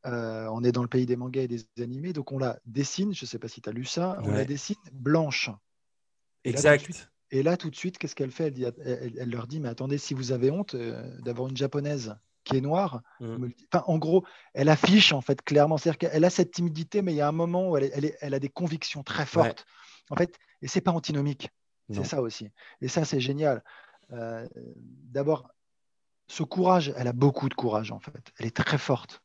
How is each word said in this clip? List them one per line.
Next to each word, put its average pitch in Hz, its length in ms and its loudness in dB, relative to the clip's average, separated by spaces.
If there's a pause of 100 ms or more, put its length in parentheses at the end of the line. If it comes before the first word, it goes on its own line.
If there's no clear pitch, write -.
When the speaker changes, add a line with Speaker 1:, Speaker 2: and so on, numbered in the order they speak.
Speaker 1:
Euh, 113 460 -6
on 117 120 -4
est 123 80 6
dans 123 120 2
le 117 40 -2
pays 127 180 2
des 123 120 2
mangas 127 260 -4
et 123 40 -2
des 117 180 -6 (140)
animés, 135 340 -6
donc 147 180 -6
on 135 80 -4
la 123 260 -2
dessine, 143 480 -2
je 135 120 -8
sais 120 140 -10
pas 117 80 -10
si - 140 -14
t'as 104 100 -8
lu 123 140 -6
ça, 180 380 -2
on 101 80 0
la 104 60 2
Speaker 2:
Ouais. 135 80 2
Speaker 1:
dessine 143 300 -4 (160)
blanche. 139 600 2 (920)
Et 127 60 0
là, 117 60 0
tout 143 100 6
de 147 60 10
Speaker 2:
Exact. 143 100 4
Speaker 1:
suite, - 260 -14 (220)
et 135 100 2
là, 170 160 2
tout 160 140 -6
de - 40 -16
suite, 180 220 -6
qu'est-ce - 180 -8
qu'elle 135 140 -4
fait ? 160 160 -4
Elle 143 80 -2
dit, 127 120 -4 (200)
elle, 123 320 -4
elle 123 140 -6
leur 117 160 -6
dit, « 151 140 -8
Mais 135 60 -4
attendez, 131 300 -4
si - 160 -6
vous 131 180 -4
avez 131 200 4
honte, 196 240 -4
euh, 117 280 -6 (180)
d'avoir 123 280 -4
une 135 80 -6
japonaise 139 580 -2 (280)
qui - 120 -2
est 131 60 4
noire, 147 400 0 (180)
Speaker 2:
Mhm. 117 80 -10
Speaker 1:
vous 117 120 -6
me 123 80 -4
le 120 60 -8
dites. » - 200 -20
Enfin, 165 140 4
en 165 100 2
gros, 165 260 4 (300)
elle 139 160 4
affiche, 180 420 8
en 139 100 0
fait, 135 200 0
clairement. 147 360 6
C'est-à-dire 156 200 0
qu'elle 156 260 2
a 180 60 8
cette 180 220 2
timidité, 170 500 -2
mais 180 120 0
il 147 40 0
y 147 40 2
a 147 60 4
un 151 60 0
moment 175 380 0
où 151 60 4
elle 135 80 4
est, 135 100 -2
elle 143 100 -2
est, - 160 -4
elle 139 140 -4
a 139 40 0
des 139 100 -4
convictions 156 520 -6
très 143 220 -4
Speaker 2:
Ouais. - 20 0
Speaker 1:
fortes. 147 400 0 (460)
En - 40 -4
fait, 175 220 0 (240)
et 135 60 -10
c'est - 140 0
pas 185 100 2
antinomique. 147 580 -2 (400)
C'est 104 80 -6
Speaker 2:
Non. 127 60 -2
Speaker 1:
ça 135 180 -2
aussi. 110 300 -6 (280)
Et 127 80 -6
ça, 160 180 0
c'est 143 140 0
génial. 139 440 0 (500)
Euh, 117 340 -10 (280)
d'abord, 139 720 -4 (800)
ce - 160 -6
courage, 180 520 2
elle 127 120 -4
a 120 60 -2
beaucoup 135 360 4
de - 60 -6
courage, 107 360 -2
en 107 80 -10
fait. - 380 -18
Elle 117 80 -8
est 113 100 -4
très - 220 0
forte. - 480 -2